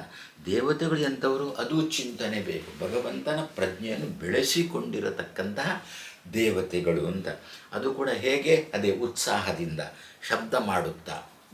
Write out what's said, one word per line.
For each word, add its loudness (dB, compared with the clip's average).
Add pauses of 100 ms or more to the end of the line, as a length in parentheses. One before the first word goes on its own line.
(460)
ದೇವತೆಗಳು 4
ಎಂಥವರು? 2
ಅದು 2
ಚಿಂತನೆ -2
ಬೇಕು. -6
ಭಗವಂತನ 0
ಪ್ರಜ್ಞೆಯನ್ನು -2
ಬೆಳೆಸಿಕೊಂಡಿರತಕ್ಕಂತಹ 0 (480)
ದೇವತೆಗಳು 2
ಅಂತ. -2 (440)
ಅದು 0
ಕೂಡ 0
ಹೇಗೆ? 4
ಅದೇ 4
ಉತ್ಸಾಹದಿಂದ 0 (480)
ಶಬ್ದ 0
ಮಾಡುತ್ತಾ -2 (220)